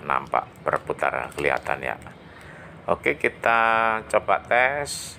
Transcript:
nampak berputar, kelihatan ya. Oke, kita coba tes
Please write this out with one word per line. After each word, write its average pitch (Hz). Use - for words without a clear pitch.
nampak 67
berputar, 67
kelihatan 67
ya. 64
Oke, 143
kita 117
coba -
tes 135